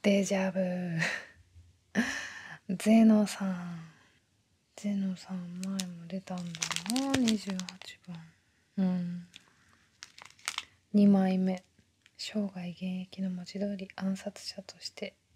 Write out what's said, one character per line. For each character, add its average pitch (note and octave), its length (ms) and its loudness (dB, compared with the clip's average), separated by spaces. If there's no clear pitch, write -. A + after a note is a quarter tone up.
デ G3+ 200 6
ジ F#3 100 0
ャ F#3+ 180 0
ブ。 F3+ 480 -2
<laughs> - 800 -4
ゼ A3 300 8
ノ G#3+ 220 8
さ - 180 -6
ん。 F3 480 -6
ゼ G3+ 200 -2
ノ F#3+ 200 0
さ - 160 -14
ん、 F3+ 300 -8
前 F#3+ 280 -4
も E3+ 180 -14
出 F#3+ 140 -6
た F#3 120 -10
ん F3+ 40 -6
だ F3 60 -6
よ C4+ 120 0
な、 C4+ 80 2
二 A3+ 180 4
十 G3 140 -4
八 F3+ 560 -8
番。 E3 260 -14
う G3 60 2
ん。 F3 440 -2
二 G3+ 140 8
枚 F#3+ 320 6
目。 F#3 260 -2
生 G#3 300 -4
涯 F#3 240 -8
現 E3+ 100 -12
役 F#3 400 -6
の F#3+ 80 -2
文 F3+ 160 -6
字 F#3+ 140 -10
通 G3+ 180 -4
り F#3+ 180 -12
暗 F#3+ 220 -2
殺 - 260 -10
者 - 200 -12
と - 160 -18
し - 100 -12
て - 240 -10